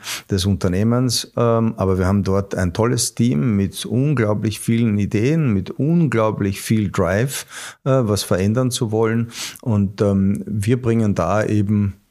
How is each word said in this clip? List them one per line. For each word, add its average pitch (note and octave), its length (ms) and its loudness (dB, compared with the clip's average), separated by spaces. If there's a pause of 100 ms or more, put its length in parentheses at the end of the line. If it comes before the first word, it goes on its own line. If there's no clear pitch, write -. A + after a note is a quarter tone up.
(300)
des F#2+ 160 0
Unternehmens. G#2 920 0
Ähm, A2+ 400 2
aber F#2+ 200 0
wir F#2 80 0
haben G2 180 2
dort G2 300 0
ein F2+ 200 -2
tolles A#2+ 420 0
Team B2+ 400 0
mit G2 300 -2
unglaublich A2 720 0
vielen A2+ 380 0
Ideen, A2+ 560 0
mit F#2+ 160 -2
unglaublich A2+ 880 0
viel G#2+ 320 0
Drive, G2 920 -2
äh, C#3 60 2
was A2 320 2
verändern G#2+ 480 0
zu A2 200 -4
wollen. A2+ 400 0 (300)
Und, G#2 400 0
ähm, G2 440 2
wir A2 360 0
bringen A2+ 340 2
da G2 300 0
eben G#2 480 0 (180)